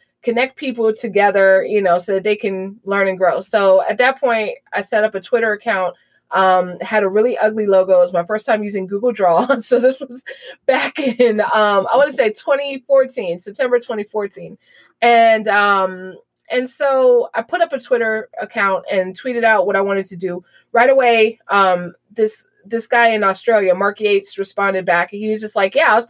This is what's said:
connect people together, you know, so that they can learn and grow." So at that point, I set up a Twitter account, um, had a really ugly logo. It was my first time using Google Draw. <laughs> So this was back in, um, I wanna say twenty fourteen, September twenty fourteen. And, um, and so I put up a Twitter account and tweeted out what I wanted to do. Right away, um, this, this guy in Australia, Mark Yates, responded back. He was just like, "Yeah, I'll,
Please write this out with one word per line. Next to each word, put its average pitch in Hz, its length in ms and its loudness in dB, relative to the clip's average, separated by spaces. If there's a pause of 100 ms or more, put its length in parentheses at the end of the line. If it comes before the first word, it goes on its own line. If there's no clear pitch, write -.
(240)
connect 240 320 -2
people 233 380 -4
together, 196 680 2
you 208 200 -2
know, 180 160 2
so 190 160 -4
that 190 80 -2
they 208 120 0
can 196 480 -8
learn 196 240 -2
and 185 100 -2
grow." 175 240 0
So 196 420 2
at 208 160 -4
that 262 200 2
point, 220 380 -2 (160)
I 202 80 -4
set 214 220 -2
up 214 120 0
a 190 60 -8
Twitter 220 300 0
account, 196 440 -4 (360)
um, 185 500 2
had 214 220 -2
a 190 60 0
really 214 300 0
ugly 214 260 -2
logo. 190 280 2
It 180 80 6
was 180 120 0
my 170 120 -2
first 214 200 -6
time 214 180 0
using 202 240 -6
Google 202 240 -2
Draw. 190 440 2
<laughs> 226 60 -6
So 240 180 0
this 262 200 0
was 254 240 -16 (440)
back 277 320 -2
in, 233 420 0
um, 202 500 0
I 247 60 2
wanna 285 160 2
say 220 180 0
twenty 277 560 -4
fourteen, 254 520 0
September 247 400 -2
twenty 220 240 -8
fourteen. 196 540 -10 (440)
And, 226 460 4
um, 190 680 0 (360)
and 254 180 -2
so 262 640 2
I 226 80 -4
put 349 180 -2
up 330 120 -2
a 262 60 -4
Twitter 220 500 -2 (120)
account 196 500 -4
and 185 280 -4
tweeted 240 240 -6
out 220 240 2
what 202 80 0
I 196 60 0
wanted 196 260 -2
to 190 80 -18
do. 180 280 -8 (280)
Right 240 180 4
away, 233 580 4
um, 185 460 0 (180)
this, 214 360 -4 (180)
this 226 220 -8
guy 233 220 4
in 214 140 0
Australia, 196 520 2
Mark 202 240 -2
Yates, 202 380 -2
responded 196 480 -4
back. 175 260 0
He 208 180 -8
was 214 120 -4
just 214 140 -8
like, 196 200 -2
"Yeah, 277 200 2
I'll, 233 140 0